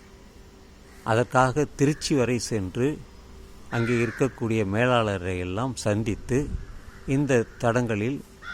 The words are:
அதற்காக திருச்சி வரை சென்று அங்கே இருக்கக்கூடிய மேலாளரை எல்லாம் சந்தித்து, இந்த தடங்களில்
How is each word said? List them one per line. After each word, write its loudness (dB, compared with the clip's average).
அதற்காக 2
திருச்சி 2
வரை 2
சென்று -2
அங்கே 0
இருக்கக்கூடிய 0
மேலாளரை 2
எல்லாம் -4
சந்தித்து, 0
இந்த 2
தடங்களில் 0